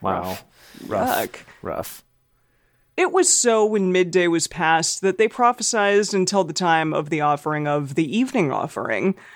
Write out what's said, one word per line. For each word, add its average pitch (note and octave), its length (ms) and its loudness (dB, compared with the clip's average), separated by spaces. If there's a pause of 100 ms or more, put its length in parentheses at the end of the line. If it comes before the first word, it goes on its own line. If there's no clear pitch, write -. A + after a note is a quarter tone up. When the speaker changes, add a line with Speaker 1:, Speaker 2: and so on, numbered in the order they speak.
Speaker 1:
Wow. F#2 380 -4 (480)
Rough. - 320 -2 (140)
Speaker 2:
Yuck. - 40 -18 (240)
Speaker 1:
Rough. - 420 -10 (960)
Speaker 2:
It F#4 160 0
was F4+ 180 2
so A3 360 4
when G3+ 260 2
midday F3+ 360 2
was E3 180 0
past D#3+ 560 0
that F#3+ 160 0
they A3 100 2
prophesied G#3+ 840 0
until F#3+ 300 2
the E3+ 100 -8
time D#3+ 400 0
of D3+ 160 -4
the D#3+ 100 -2
offering D3 480 -2
of D3 260 -2
the E3 220 -2
evening A#3+ 360 0
offering. A2+ 600 -2 (220)